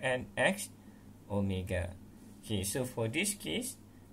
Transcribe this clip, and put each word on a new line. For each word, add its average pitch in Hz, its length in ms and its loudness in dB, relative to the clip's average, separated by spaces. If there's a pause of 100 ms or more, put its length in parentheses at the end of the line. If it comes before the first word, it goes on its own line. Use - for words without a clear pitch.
n 127 240 2 (100)
x 165 320 4 (640)
omega. 92 640 2 (480)
Okay, 98 200 2
so 127 200 2
for 117 240 2
this 170 240 2
case, 170 440 -2 (360)